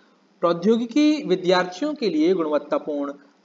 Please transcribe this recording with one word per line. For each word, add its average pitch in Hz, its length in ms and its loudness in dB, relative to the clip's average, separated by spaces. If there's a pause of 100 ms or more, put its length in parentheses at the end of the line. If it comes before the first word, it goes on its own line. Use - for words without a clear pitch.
(400)
प्रौद्योगिकी 233 840 2
विद्यार्थियों 180 680 -2
के 220 160 -4
लिए 160 240 2
गुणवत्तापूर्ण 147 800 -4 (320)